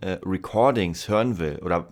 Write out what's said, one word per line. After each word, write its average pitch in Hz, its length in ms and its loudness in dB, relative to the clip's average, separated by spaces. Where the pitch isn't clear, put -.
äh, 92 220 -4
Recordings 98 840 0
hören 107 320 2
will, 76 240 -2
oder 87 280 0